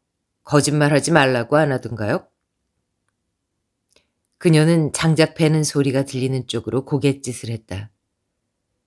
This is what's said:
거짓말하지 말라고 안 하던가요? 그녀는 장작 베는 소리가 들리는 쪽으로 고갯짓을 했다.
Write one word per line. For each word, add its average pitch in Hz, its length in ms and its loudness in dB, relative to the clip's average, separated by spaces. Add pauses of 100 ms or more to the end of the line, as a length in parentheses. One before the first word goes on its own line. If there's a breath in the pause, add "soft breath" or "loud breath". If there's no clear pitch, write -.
(440)
거짓말하지 147 680 2
말라고 135 460 2
안 147 160 2
하던가요? 117 520 -6 (2000)
그녀는 160 560 2
장작 160 420 2
베는 156 300 2
소리가 139 400 -2
들리는 131 420 -4
쪽으로 117 380 -6
고갯짓을 131 640 -4
했다. 107 420 -12 (960)